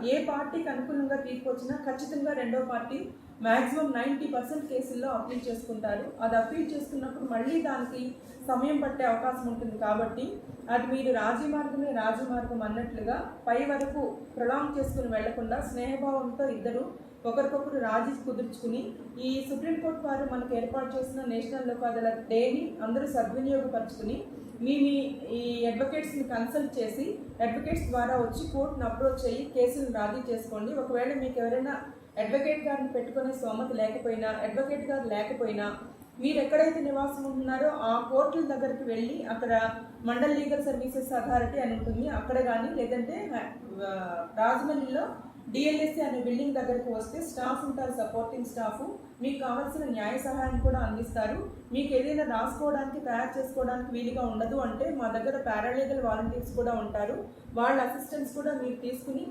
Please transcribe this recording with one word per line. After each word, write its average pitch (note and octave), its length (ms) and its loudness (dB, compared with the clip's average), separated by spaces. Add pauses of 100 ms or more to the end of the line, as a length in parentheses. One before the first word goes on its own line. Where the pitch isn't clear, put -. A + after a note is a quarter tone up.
ఏ C4+ 200 4
పార్టీకి D4+ 440 -2
అనుకూలంగా C4+ 480 0
తీర్పు B3+ 340 -4
వచ్చినా B3 260 -2
ఖచ్చితంగా C#4+ 560 -2
రెండో B3+ 280 0
పార్టీ B3 500 -4 (320)
మ్యాక్సిమం C4 540 4
నైంటీ C4+ 300 0
పర్సెంట్ C4 400 -2
కేసుల్లో B3+ 420 -2
అప్పీల్ B3 400 -2
చేసుకుంటారు. A3 720 -4
అది A3+ 160 4
అప్పీల్ D4+ 380 2
చేసుకున్నప్పుడు C4 580 -4
మళ్ళీ C4+ 300 2
దానికి B3+ 520 -2 (340)
సమయం C#4 320 4
పట్టే C4+ 240 0
అవకాశం A#3+ 440 2
ఉంటుంది. A#3 300 -4
కాబట్టి A3 540 0 (380)
అది A#3+ 160 4
మీరు C4 280 4
రాజీ A#3 340 2
మార్గమే C#4+ 440 0
రాజీ A#3 400 0
మార్గం A#3 300 -2
అన్నట్లుగా A3+ 840 -2
పై B3+ 180 4
వరకు C#4 520 0 (200)
ప్రొలాంగ్ C#4+ 420 2
చేసుకుని C4 300 0
వెళ్లకుండా A3+ 520 0
స్నేహభావంతో C4+ 880 0
ఇద్దరు A#3 460 -2 (320)
ఒకరికొకరు C#4 540 2
రాజీ A3+ 440 2
కుదుర్చుకుని, A#3 680 -4 (260)
ఈ C4 300 0
సుప్రీంకోర్టు D#4+ 560 0
వారు C4+ 260 0
మనకు B3 220 -2
ఏర్పాటు B3+ 440 -2
చేసిన C4 260 -4
నేషనల్ A#3+ 440 -2
లోక్ A#3+ 160 -2
అదాలత్ A3+ 440 0
డేని B3 540 2
అందరూ A#3+ 240 0
సద్వినియోగపరుచుకుని, A#3+ 1160 0 (360)
మీ, C#4 200 4
మీ C#4 400 4 (100)
ఈ A#3+ 360 0
అడ్వకేట్స్‌ని C4+ 580 0
కన్సల్ట్ B3+ 540 0
చేసి, C4+ 400 -2 (240)
అడ్వకేట్స్ D4 480 0
ద్వారా B3 260 2
వచ్చి A#3+ 360 0
కోర్టును C4+ 340 0
అప్రోచ్ B3+ 400 2
అయ్యి B3 280 -2
కేసులను B3+ 380 4
రాజీ A3 400 -2
చేసుకోండి. A3 420 -4
ఒకవేళ B3+ 400 0
మీకు B3+ 260 0
ఎవరైనా B3+ 420 0 (360)
అడ్వకేట్ C#4 480 4
గారిని C4+ 220 0
పెట్టుకునే C4 440 0
స్తోమత A#3 400 -2
లేకపోయినా, A3 560 0
అడ్వకేట్ C4+ 600 0
గారు B3+ 180 0
లేకపోయినా, G#3 720 0 (420)
మీరు C#4+ 180 4
ఎక్కడైతే D#4 420 6
నివాసం C#4 440 0
ఉంటున్నారో C4 440 2
ఆ A3+ 440 2
కోర్టుల D4 340 4
దగ్గరికి C4+ 380 -2
వెళ్ళి, A#3 400 -2
అక్కడ A3+ 460 2 (320)
మండల్ C#4 380 4
లీగల్ C#4+ 240 0
సర్వీసెస్ B3+ 480 -2
అథారిటీ A#3+ 480 2
అని A3+ 180 0
ఉంటుంది, A3+ 300 0
అక్కడ B3+ 320 0
కానీ, A#3+ 340 2
లేదంటే, B3 560 -2 (540)
ఆ, F3+ 420 -4 (100)
రాజమండ్రిలో C4 680 2 (440)
డిఎల్ఎస్సీ D4+ 500 2
అనే C4 200 0
బిల్డింగ్ B3+ 340 0
దగ్గరకు B3 380 0
వస్తే A3 280 -4
స్టాఫ్ C4+ 440 -2
ఉంటారు, B3+ 280 -2
సపోర్టింగ్ A3+ 520 -2
స్టాఫ్, A3 380 -4 (400)
మీకు C#4 160 -2
కావాల్సిన C#4 460 -2
న్యాయ A3+ 340 -2
సహాయం C4 400 0
కూడా B3+ 200 4
అందిస్తారు. A3 720 -2 (220)
మీకు C#4 220 0
ఏదైనా C4 460 2
రాసుకోవడానికి, C4+ 640 -2
తయారు B3 340 -2
చేసుకోవడానికి B3 540 -2
వీలుగా A#3+ 340 -2
ఉండదు A3+ 300 0
అంటే C4 340 0
మా B3+ 180 0
దగ్గర A3+ 280 0
పారాలీగల్ B3+ 640 0
వాలంటీర్స్ A3+ 540 0
కూడా A#3 160 2
ఉంటారు, G#3+ 520 -2 (300)
వాళ్ళ C4 260 4
అసిస్టెన్స్ C4+ 540 -4
కూడా C#4+ 180 -2
మీరు B3+ 240 -2
తీసుకుని B3+ 540 -6